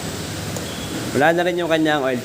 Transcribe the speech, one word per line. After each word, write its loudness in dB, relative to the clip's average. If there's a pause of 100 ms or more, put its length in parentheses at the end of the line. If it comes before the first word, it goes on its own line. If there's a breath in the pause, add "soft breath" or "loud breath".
(1160)
Wala 6
na 2
rin 0
yung 0
kanyang 4
oil 0